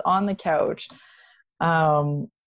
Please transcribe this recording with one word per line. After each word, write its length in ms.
on 200
the 100
couch, 540
um, 680